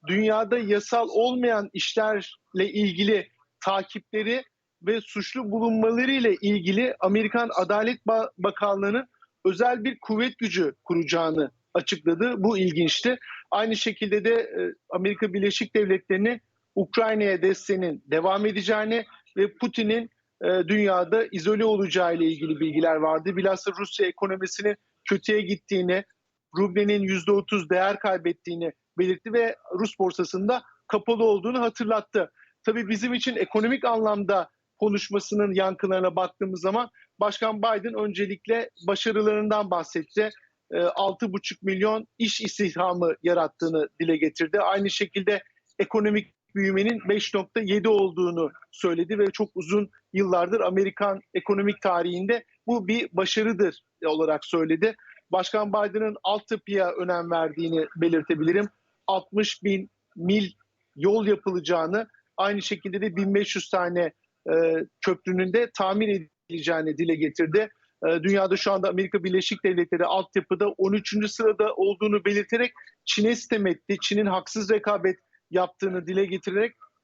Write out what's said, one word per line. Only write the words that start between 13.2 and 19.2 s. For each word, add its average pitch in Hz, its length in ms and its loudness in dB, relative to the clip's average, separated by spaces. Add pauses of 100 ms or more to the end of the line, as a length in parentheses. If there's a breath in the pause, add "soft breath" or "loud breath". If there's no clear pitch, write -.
Aynı 220 260 0
şekilde 208 480 -2
de, 180 100 4
e, - 400 -2 (160)
Amerika 196 420 -2
Birleşik 202 440 -2
Devletleri'nin 202 640 2 (340)
Ukrayna'ya 208 680 0
desteğinin 185 640 0
devam 185 400 0
edeceğini 214 580 -2 (320 loud breath)